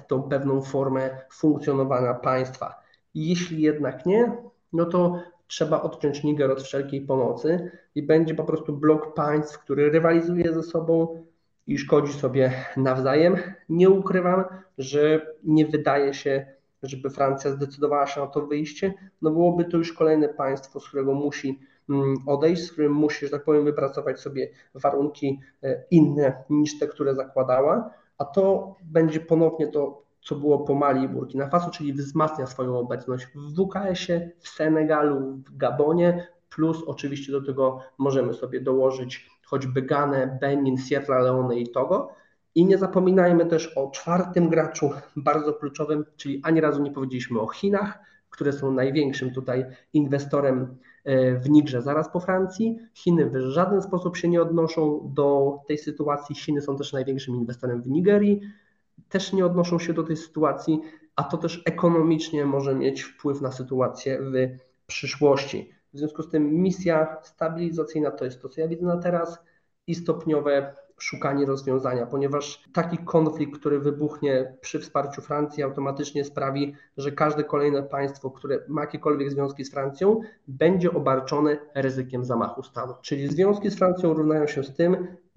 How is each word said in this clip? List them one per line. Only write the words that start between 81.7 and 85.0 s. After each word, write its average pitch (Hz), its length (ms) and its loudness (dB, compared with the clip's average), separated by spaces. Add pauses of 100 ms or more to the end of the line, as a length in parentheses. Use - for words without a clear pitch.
ryzykiem 131 500 -2
zamachu 117 380 -2
stanu. 127 400 -10
Czyli 139 260 -4
związki 196 420 2
z - 60 -10
Francją 180 380 2
równają 151 320 2
się 139 180 -4
z - 100 -12
tym, 180 320 2 (300)